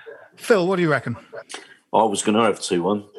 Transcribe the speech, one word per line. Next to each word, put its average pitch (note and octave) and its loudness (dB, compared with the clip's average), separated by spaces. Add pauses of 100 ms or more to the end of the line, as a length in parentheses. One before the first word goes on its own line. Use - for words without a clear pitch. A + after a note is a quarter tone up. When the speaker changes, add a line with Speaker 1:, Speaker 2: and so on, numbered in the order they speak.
(360)
Speaker 1:
Phil, F#3 2
what G3 0
do F3+ 0
you D#3+ 2
reckon? B2 -2 (760)
Speaker 2:
I G#2 4
was G#2+ 0
gonna A2 2
have G2 0
two F2 -2
one, G2+ -2 (140)